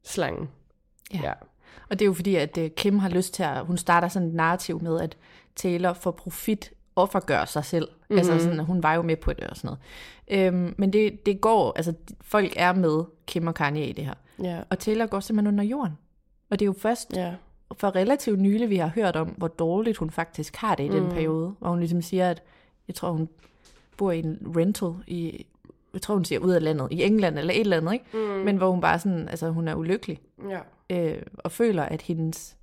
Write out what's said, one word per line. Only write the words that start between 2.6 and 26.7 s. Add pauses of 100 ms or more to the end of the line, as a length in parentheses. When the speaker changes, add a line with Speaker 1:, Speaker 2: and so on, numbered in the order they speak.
Speaker 2:
Kim
har
lyst
til
at,
hun
starter
sådan
et
narrativ
med,
at (400)
Taylor
for
profit (260)
offergør
sig
selv. (220)
Speaker 1:
Mhm.
Speaker 2:
Altså
sådan,
at
hun
var
jo
med
på
det
og
sådan (600)
noget.
Øhm,
men
det,
det
går,
altså, (280)
folk
er
med (220)
Kim
og
Kanye
i
det
her. (280)
Speaker 1:
Ja. (100)
Speaker 2:
Og
Taylor
går
simpelthen
under
jorden. (580)
Og
det
er
jo
først
Speaker 1:
Ja. (440)
Speaker 2:
for
relativt
nylig,
vi
har
hørt
om,
hvor
dårligt
hun
faktisk
har
det
i
den
Speaker 1:
Mm.
Speaker 2:
periode,
hvor
hun
ligesom
siger,
at (460)
jeg
tror,
hun (680)
bor
i
en (180)
rental (140)
i, (480)
jeg
tror,
hun
siger
ud
af
landet,